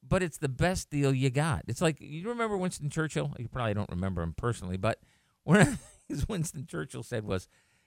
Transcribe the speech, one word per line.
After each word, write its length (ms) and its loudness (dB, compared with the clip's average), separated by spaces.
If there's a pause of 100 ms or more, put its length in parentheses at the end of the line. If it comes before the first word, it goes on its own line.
but 220 2
it's 140 -8
the 100 -2
best 420 0
deal 240 4
you 160 2
got. 380 0
It's 120 -4
like, 200 2
you 300 -10
remember 260 -2
Winston 340 -2
Churchill? 480 -2
You 80 -8
probably 280 -2
don't 160 -2
remember 320 -2
him 140 -4
personally, 400 -4
but 220 0 (240)
<laughs> 220 -20
one 160 8
of 80 10
the 80 -2 (320)
things 200 -2
Winston 380 -4
Churchill 380 -8
said 200 -4
was, 220 -2 (400)